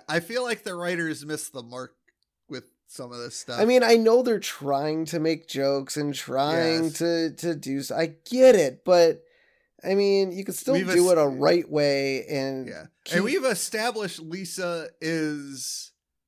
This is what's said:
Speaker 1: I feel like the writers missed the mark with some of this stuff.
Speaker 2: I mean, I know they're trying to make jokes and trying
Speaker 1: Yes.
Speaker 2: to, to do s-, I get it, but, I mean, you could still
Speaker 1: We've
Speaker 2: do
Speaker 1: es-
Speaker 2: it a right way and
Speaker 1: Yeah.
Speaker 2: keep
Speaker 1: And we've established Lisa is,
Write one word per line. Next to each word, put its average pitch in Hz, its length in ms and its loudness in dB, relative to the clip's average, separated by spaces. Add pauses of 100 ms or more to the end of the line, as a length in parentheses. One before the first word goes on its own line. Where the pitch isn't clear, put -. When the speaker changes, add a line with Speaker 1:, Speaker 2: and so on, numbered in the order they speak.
Speaker 1:
I 160 120 -2
feel 226 240 -4
like 233 200 -6
the 185 120 -10
writers 170 500 -4
missed 151 280 -10
the 127 100 -14
mark 123 320 -14 (520)
with 127 180 -14 (220)
some 123 240 -14
of 123 80 -14
this 120 160 -12
stuff. 120 240 -8
Speaker 2:
I 208 60 4
mean, 247 180 6
I 233 120 6
know 226 260 4
they're 240 180 0
trying 151 680 -4
to 160 140 -6
make 156 280 -2
jokes 139 500 -2
and 147 160 -4
trying 160 720 0
Speaker 1:
Yes. 151 140 -6
Speaker 2:
to, 165 380 0
to 170 180 -4
do 139 240 -6
s-, 139 120 -8
I 160 240 -2 (100)
get 254 300 8
it, 139 280 2
but, 170 400 6 (600)
I 185 120 -2
mean, 196 380 2
you 190 100 -8
could 196 120 -8
still - 180 -2
Speaker 1:
We've 269 180 0
Speaker 2:
do 175 140 6
Speaker 1:
es- 185 80 4
Speaker 2:
it 170 60 6
a 147 80 6
right 151 420 2
way 139 560 0
and 135 420 -4
Speaker 1:
Yeah. 85 180 -14 (200)
Speaker 2:
keep 165 100 -4
Speaker 1:
And 180 80 2
we've 269 220 -2
established 214 720 -4
Lisa 170 720 -8 (100)
is, 151 920 -6 (360)